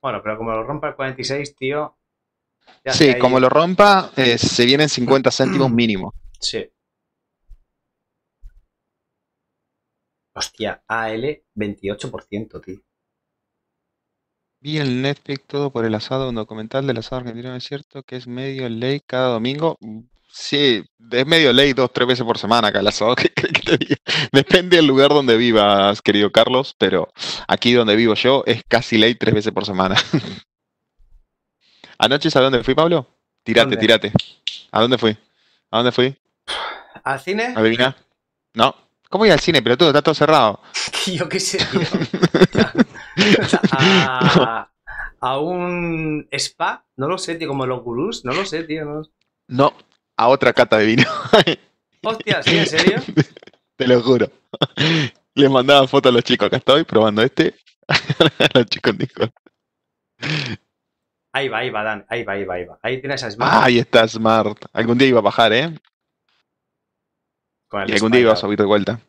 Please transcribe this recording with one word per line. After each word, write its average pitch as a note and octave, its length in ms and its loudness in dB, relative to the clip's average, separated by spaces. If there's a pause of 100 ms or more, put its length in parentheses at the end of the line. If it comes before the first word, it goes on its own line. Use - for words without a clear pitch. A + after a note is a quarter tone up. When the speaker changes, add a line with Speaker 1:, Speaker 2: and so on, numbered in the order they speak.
Speaker 1:
Bueno, A2 220 -8
pero G#2+ 140 -6
como A2+ 140 -8
lo A2 120 -6
rompa D3 240 -10
el C#3 80 -10
cuarenta C3 240 -10
y A#2+ 60 -8
seis, C#3 320 -8
tío, C#3+ 400 -8 (880)
ya C3 80 -4
Speaker 2:
Sí, D3+ 100 4
Speaker 1:
está C3 120 4
ahí. B2 40 -6
Speaker 2:
como B2+ 180 2
lo B2+ 120 4
rompa, F#3 640 2
eh, B2 220 2
se - 260 0
vienen C#3 240 2
cincuenta C3+ 420 0
céntimos C3+ 420 0
Speaker 1:
<clears throat> - 0 -
Speaker 2:
mínimo. A2+ 420 -2 (260)
Speaker 1:
Sí. - 320 -10 (3500)
Hostia, - 540 -10
A A2+ 240 -6
L, B2 320 -8 (100)
veintiocho G#2 580 -10
por G#2 120 -16
ciento, G#2 380 -14
tío. F#2+ 180 -18 (1800)
Speaker 2:
Vi D3+ 180 -6
en B2+ 220 -2
Netflix C#3 460 -6
Todo C#3+ 240 -4
por A#2 140 -4
el A2 100 -2
Asado, C3 340 -6
un A#2 60 -8
documental A2 520 -8
del A#2+ 100 -2
asado B2+ 240 -10
argentino, B2 340 -14
¿es B2+ 100 -14
cierto C#3+ 380 -16
que B2+ 140 -16
es B2 100 -16
medio C3 420 -10
ley B2+ 360 -4
cada B2+ 240 -2
domingo? C3+ 480 -4 (540)
Sí, C3+ 520 0 (280)
es B2 140 0
medio D#3 280 4
ley C#3 200 4
dos, B2+ 180 0
tres B2 160 -2
veces B2+ 160 0
por A2+ 140 -2
semana A2 300 0
acá G#2 140 0
el G2 60 0
asado, A2 280 0
<laughs> - 0 -
¿qué - 180 -2
crees - 200 -4
que - 80 0
te D#3 160 0
diga? - 180 -2 (360)
Depende F3 460 4
del D#3+ 80 6
lugar C#3 240 6
donde C3 280 4
vivas, G#2 640 4
querido G2+ 300 2
Carlos, B2+ 460 2
pero F#2 340 0 (360)
aquí A#2+ 260 2
donde A2 220 4
vivo A2+ 200 2
yo B2+ 300 0
es A2+ 220 -2
casi A#2 300 0
ley A2 180 4
tres - 180 0
veces G#2+ 200 -2
por F#2+ 120 -4
semana. F#2+ 300 -2
<laughs> - 2000 -10
¿Anoche C#3+ 320 0
sabes C3+ 220 2
dónde A#2+ 120 0
fui, C3 120 0
Pablo? D#3 320 0 (360)
Tirate, A2+ 180 2 (100)
Speaker 1:
¿Dónde? G#2 60 -2
Speaker 2:
tirate. A2 340 2 (600)
¿A G#2 100 0
dónde B2 160 2
fui? G#2+ 200 0 (540)
¿A G#2 60 -2
dónde A#2+ 140 0
fui? C3 240 0 (880)
Speaker 1:
¿Al C3+ 160 -6
cine? A3+ 360 -8
Speaker 2:
¿Adivina? A#2 400 0 (580)
No. A#2 220 0 (340)
¿Cómo G#3 160 0
ir G#3 60 6
al D3+ 80 4
cine, D#3 240 0
pelotudo? B2 260 2
Está C#3+ 140 2
todo D#3+ 100 2
cerrado. C#3+ 480 2 (220)
Speaker 1:
<laughs> - 240 -8
Yo F3 200 -6
qué F3+ 120 -6
sé, - 180 -6
tío. F#3 240 -2
<laughs> - 1080 0 (840)
A, C3 960 2 (500)
a C3 200 -4
un E3+ 920 -6
spa, - 540 -6 (100)
no C3+ 140 -4
lo F3+ 80 -4
sé, E3+ 180 -8
tío, E3 140 -8
como C3+ 160 -4
el B2+ 60 -4
Oculus, B2 520 -6
no B2 100 -6
lo F#3+ 120 -4
sé, D#3+ 180 -8
tío, D#3 220 -8
no. D3 160 -10 (460)
Speaker 2:
No, B2+ 260 2 (420)
a A2+ 140 2
otra C3 240 2
cata A2+ 240 4
de G#2 80 4
vino. A#2 180 2 (520)
<laughs> - 480 -20
Speaker 1:
Hostia, G#3+ 400 -4
¿sí? E3+ 140 0
¿En E3 80 0
serio? E3+ 360 0 (380)
Speaker 2:
<laughs> - 360 -20
Te B2+ 120 -2
lo B2 140 6
juro. A#2+ 300 2 (1040)
Les C3+ 140 4
mandaba C3+ 380 6
fotos C3+ 240 4
a - 20 2
los A#2 100 2
chicos, G#2+ 240 0
acá A2 100 -2
estoy C#3 280 2
probando G#2+ 360 2
este. D#3+ 340 0 (320)
<laughs> - 20 -20
A - 680 2
los A#2+ 80 2
chicos, - 300 -4
dijo. - 260 -6 (2000)
Speaker 1:
Ahí C3+ 160 -4
va, A2 100 -6
ahí B2 100 -6
va, G#2+ 140 -6
Dan, G#2+ 240 -8
ahí A#2 160 -8
va, G2+ 100 -6
ahí G2 120 -6
va, F#2 100 -8
ahí F2+ 100 -10
va. - 160 -20
Ahí C3 200 -8
tienes C3+ 220 -10
a A2+ 80 -10
Smart. A#2+ 340 2
Speaker 2:
Ahí B2 140 4
está A2+ 280 2
Smart. A2 500 0 (140)
Algún A#2 260 0
día C3+ 120 4
iba A#2+ 100 4
a G#2 40 -2
bajar, G#2 280 2
¿eh? D#3 240 -2 (1900)
Speaker 1:
Con G2+ 140 -8
el F#2+ 80 -6
Speaker 2:
Y G#2+ 40 0
algún A2 180 2
día B2 100 6
iba A#2 100 6
a G#2+ 40 6
Speaker 1:
Spider. G#2+ 120 -6
Speaker 2:
subir G#2 120 -2
de G#2 60 4
vuelta. G#2 440 0